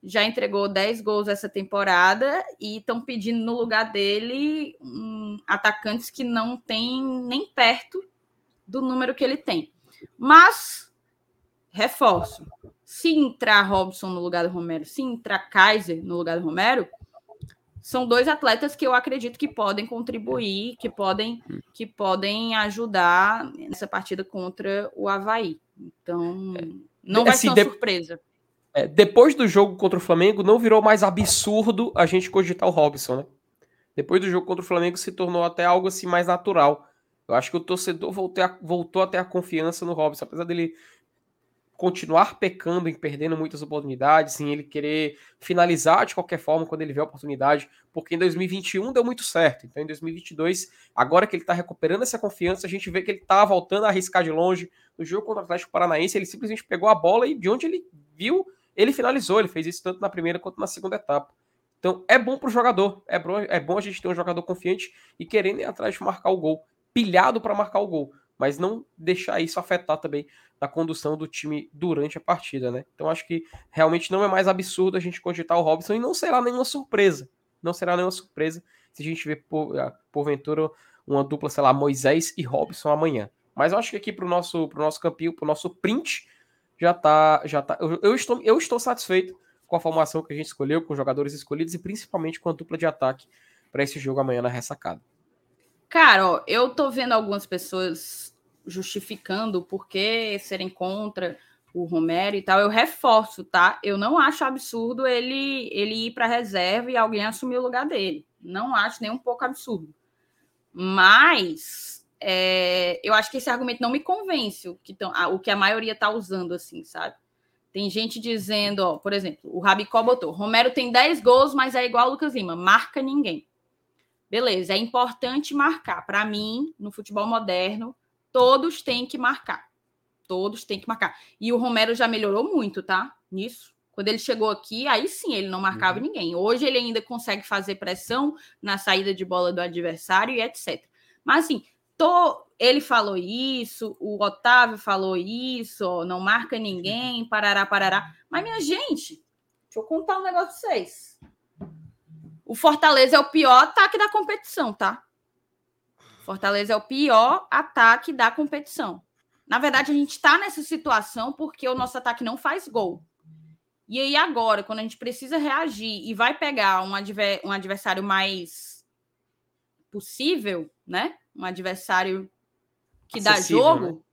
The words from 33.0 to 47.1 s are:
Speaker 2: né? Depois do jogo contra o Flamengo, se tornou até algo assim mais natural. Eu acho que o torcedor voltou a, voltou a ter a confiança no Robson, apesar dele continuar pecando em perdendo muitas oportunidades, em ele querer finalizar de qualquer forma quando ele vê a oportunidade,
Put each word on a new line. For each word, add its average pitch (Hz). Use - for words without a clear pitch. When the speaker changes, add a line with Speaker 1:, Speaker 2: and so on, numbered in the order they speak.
Speaker 2:
né? 143
Depois 170
do 190
jogo 180
contra 185
o 180
Flamengo, 175
se -
tornou 175
até 170
algo 185
assim 185
mais 175
natural. 175
Eu -
acho 127
que -
o 165
torcedor 180
voltou 185
a, 180
voltou 175
a 190
ter 185
a 185
confiança 170
no 175
Robson, 151
apesar 160
dele 170
continuar 180
pecando 180
em 165
perdendo 151
muitas 156
oportunidades, 147
em 147
ele 147
querer 147
finalizar 175
de -
qualquer 175
forma 160
quando 160
ele 151
vê 139
a 151
oportunidade, 143